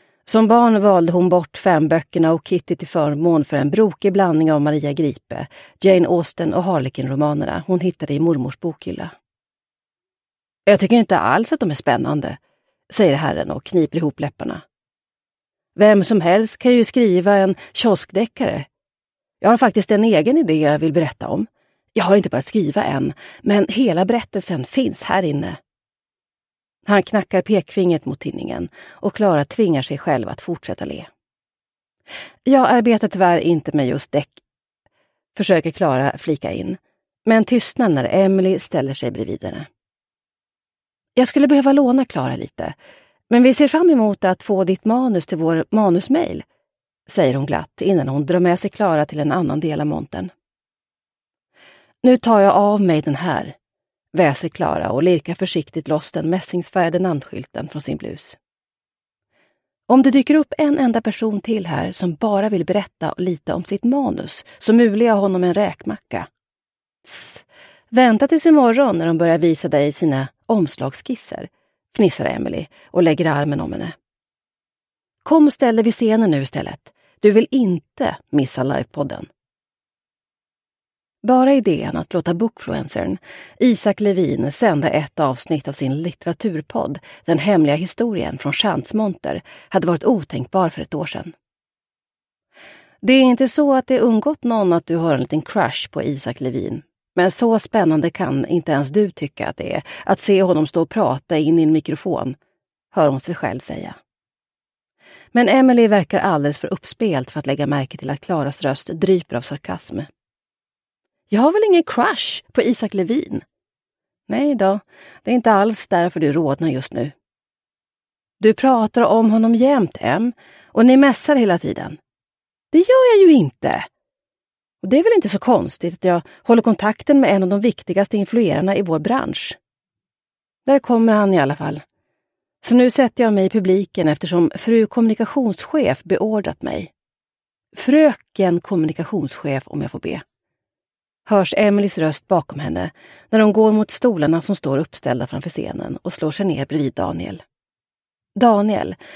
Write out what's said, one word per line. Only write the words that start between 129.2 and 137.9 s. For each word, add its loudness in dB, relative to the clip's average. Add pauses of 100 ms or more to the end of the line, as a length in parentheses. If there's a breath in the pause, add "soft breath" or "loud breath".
"Där 4
kommer 2
han 2
i 4
alla 0
fall. -8 (840)
Så 2
nu 6
sätter 0
jag 2
mig 2
i -2
publiken 0
eftersom 0
fru 2
kommunikationschef -2
beordrat -4
mig." -10 (840)
"Fröken 2